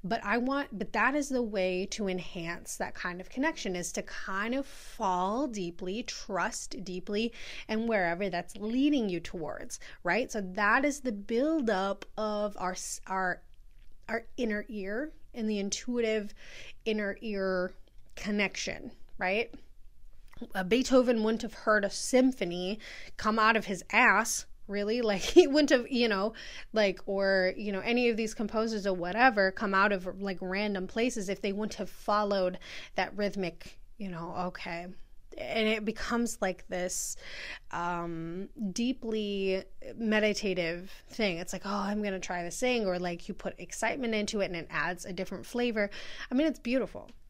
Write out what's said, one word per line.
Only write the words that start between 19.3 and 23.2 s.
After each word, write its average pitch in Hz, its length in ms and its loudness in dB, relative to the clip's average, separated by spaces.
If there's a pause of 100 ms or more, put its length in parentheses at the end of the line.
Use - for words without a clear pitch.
Uh, 190 100 0
Beethoven 240 600 6
wouldn't 220 200 2
have 226 100 -6
heard 214 320 4
a 196 40 0
symphony 202 880 2 (360)
come 220 240 2